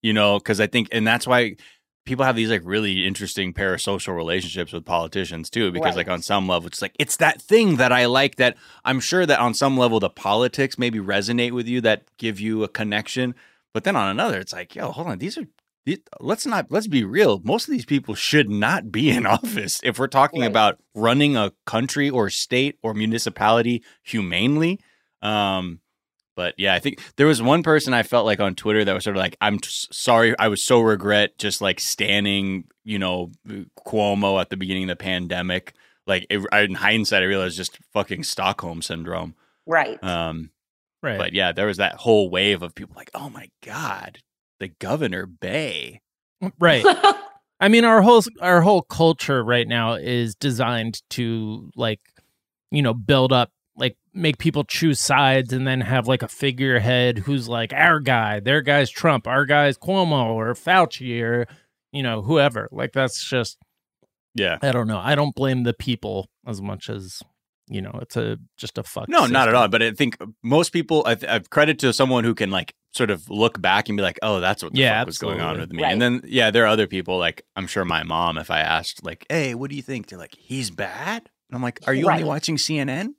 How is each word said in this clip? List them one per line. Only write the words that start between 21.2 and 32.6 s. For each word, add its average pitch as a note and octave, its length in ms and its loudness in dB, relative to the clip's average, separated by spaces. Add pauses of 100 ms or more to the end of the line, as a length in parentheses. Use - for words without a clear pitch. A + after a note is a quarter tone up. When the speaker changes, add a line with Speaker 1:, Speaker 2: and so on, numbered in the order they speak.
Speaker 1:
a G#2 160 0 (140)
country C3+ 420 -2
or A#2 220 0
state C3+ 520 -2
or A2 120 -4
municipality A2+ 880 0 (200)
humanely." D3 800 0 (400)
Um, G2 600 -2 (560)
but F2 220 -4
yeah, F#2+ 160 0
I F2 40 0
think - 220 -6 (160)
there C#3+ 100 6
was C3+ 160 4
one D3+ 200 4
person D3+ 300 2
I A#2 100 2
felt A#2 240 2
like G#2 140 0
on G2 140 0
Twitter G#2+ 300 0
that G2 100 2
was F#2+ 100 -4
sort G2+ 120 -2
of F#2+ 60 0
like, F2+ 200 -4
"I'm G#2 160 2
t-, - 100 -10 (220)
sorry, A#2 480 4
I A2 100 2
was G2+ 140 -2
so B2 180 4
regret G#2 580 2
just, G2+ 240 -4
like, F#2+ 180 0
standing, G2+ 840 -2 (200)